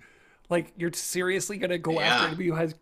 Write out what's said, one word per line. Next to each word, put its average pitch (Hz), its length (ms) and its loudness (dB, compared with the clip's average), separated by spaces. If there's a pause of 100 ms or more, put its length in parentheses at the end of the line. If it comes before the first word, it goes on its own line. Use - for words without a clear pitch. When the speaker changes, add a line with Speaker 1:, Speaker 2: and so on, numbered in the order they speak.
(500)
Speaker 1:
like, 170 260 0
you're 170 160 -2
seriously 185 640 -2
gonna 180 220 0
go 160 220 0
after - 260 4
Speaker 2:
Yeah. - 0 -
Speaker 1:
anybody 170 220 -2
who 165 60 0
has 160 280 0